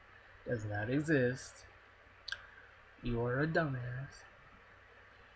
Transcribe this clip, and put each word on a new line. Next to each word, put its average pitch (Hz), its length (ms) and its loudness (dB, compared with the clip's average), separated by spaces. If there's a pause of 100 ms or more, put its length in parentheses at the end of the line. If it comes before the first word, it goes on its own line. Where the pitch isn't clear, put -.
(460)
does 117 200 -2
not 104 240 -2
exist. 135 760 2 (1400)
You 120 220 0
are 123 160 2
a 156 80 2
dumbass. 135 800 -2 (1120)